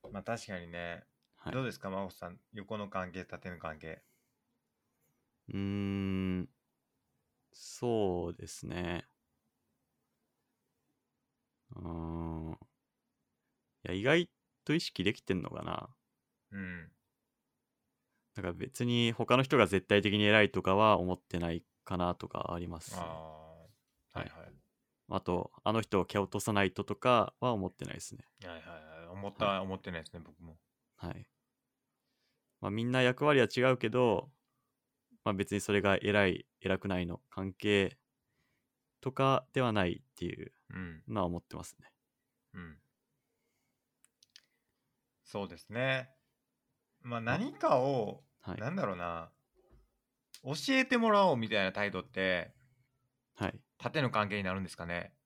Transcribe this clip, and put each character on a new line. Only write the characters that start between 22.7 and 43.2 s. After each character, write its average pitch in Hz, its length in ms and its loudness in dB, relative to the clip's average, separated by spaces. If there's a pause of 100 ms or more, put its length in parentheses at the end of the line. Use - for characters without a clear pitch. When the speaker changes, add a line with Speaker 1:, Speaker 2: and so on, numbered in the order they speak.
Speaker 2:
す - 120 -14
ね。 95 80 -8
Speaker 1:
あ 80 680 -14 (480)
ー。 92 40 -8
は - 60 -6
い - 40 -10
は - 100 -16
い。 82 60 -18
Speaker 2:
は - 20 -18
い。 92 60 -20 (580)
あ 92 100 -2
と、 90 300 -2 (140)
あ 107 80 2
の 110 100 2
人 98 180 2
を 90 60 2
蹴 - 120 -2
落 95 120 0
と 101 100 -4
さ 107 140 -2
な 98 100 4
い 90 80 0
と 101 120 -6
と 101 120 -6
か 120 440 2
は 123 120 0
思 95 140 -2
っ 90 60 -6
て - 120 -12
な - 60 -10
い - 40 -10
で - 60 -12
す - 140 -14
ね。 - 100 -20 (200)
Speaker 1:
は 90 60 -12
い 85 40 -12
は 82 40 -14
い 80 40 -16
は 80 440 -18
い。 - 60 -18
思 98 160 -10
っ 101 80 -10
た、 107 100 0
Speaker 2:
は 98 100 2
い。 - 40 0
Speaker 1:
思 95 140 -4
っ 92 60 -8
て 98 100 -10
な 85 80 -6
い 76 60 -10
で - 60 -18
す - 40 -20
ね、 85 100 -12
僕 - 180 -20
も。 85 140 -18 (400)
Speaker 2:
は - 140 -8
い。 - 160 -12 (1300)
ま 98 80 -4
あ、 - 20 0
み 110 140 -2
ん 123 80 -2
な 127 100 4
役 127 240 4
割 147 140 6
は 113 140 6
違 123 60 2 (120)
う 123 40 4
け 110 140 -2
ど、 120 400 2 (920)
ま 113 60 0
あ、 - 40 0
別 98 180 -2
に 104 80 0
そ 107 120 -2
れ 101 100 4
が 98 180 4
偉 101 280 4
い、 - 180 -2 (140)
偉 95 180 0
く 101 100 -6
な 90 120 0
い 90 60 -2
の 85 220 -8
関 95 240 -8
係 101 460 2 (1000)
と 131 120 -6
か 135 400 2
で 135 80 2
は 123 120 2
な 101 140 4
い - 160 -2
っ - 120 -20
て - 100 -8
い 85 180 -6
う - 100 -14 (180)
Speaker 1:
う 92 80 -10
ん。 85 300 -10
Speaker 2:
の 110 120 -2
は 92 60 2
思 87 120 -4
っ - 40 -10
て - 140 -14
ま 85 80 -10
す - 160 -18
ね。 - 120 -20 (600)
Speaker 1:
う 95 40 -14
ん。 80 200 -16 (2500)